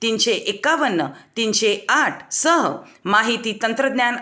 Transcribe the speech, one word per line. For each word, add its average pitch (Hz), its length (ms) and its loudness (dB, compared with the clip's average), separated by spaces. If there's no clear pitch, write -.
तीनशे 220 300 0
एकावन्न, 208 760 0
तीनशे 214 380 2
आठ 254 440 0
सह 311 360 2
माहिती 220 580 2
तंत्रज्ञान 240 580 0